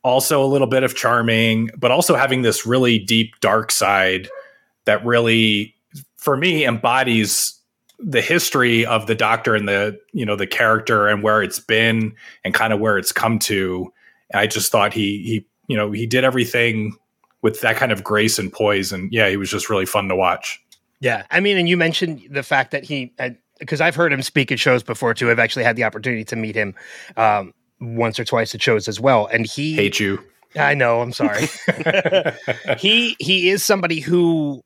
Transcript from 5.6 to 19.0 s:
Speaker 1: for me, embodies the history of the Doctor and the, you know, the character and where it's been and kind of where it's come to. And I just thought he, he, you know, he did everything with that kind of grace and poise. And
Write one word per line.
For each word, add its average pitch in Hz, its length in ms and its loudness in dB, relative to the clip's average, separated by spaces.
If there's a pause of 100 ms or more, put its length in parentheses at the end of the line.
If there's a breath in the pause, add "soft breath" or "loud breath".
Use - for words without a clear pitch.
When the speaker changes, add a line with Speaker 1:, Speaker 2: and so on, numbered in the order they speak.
Speaker 1:
for 139 200 0
me, 160 260 0
embodies 117 960 0 (380)
the 135 240 0
history 123 640 2
of 113 220 -2
the 113 80 0
Doctor 113 400 0
and 104 120 -2
the, 101 320 -2 (120)
you 123 140 -4
know, 104 100 -2
the 98 100 -4
character 110 600 2
and 104 160 2
where 107 180 2
it's 95 180 -6
been 110 540 0 (300 loud breath)
and 95 100 -2
kind 113 180 2
of 104 80 0
where 104 200 2
it's - 120 -6
come 113 280 0
to. 92 520 -4 (380 soft breath)
And 98 100 -2
I 104 60 2
just 107 260 -4
thought 101 220 2
he, 104 300 -4
he, 107 220 -4 (220)
you 131 80 -4
know, 107 160 -2
he 110 140 -6
did 127 180 0
everything 117 720 0 (460)
with 110 200 0
that 113 160 2
kind 123 140 0
of 98 120 -2
grace 107 340 0
and 95 160 -6
poise. 101 380 0
And 95 220 -8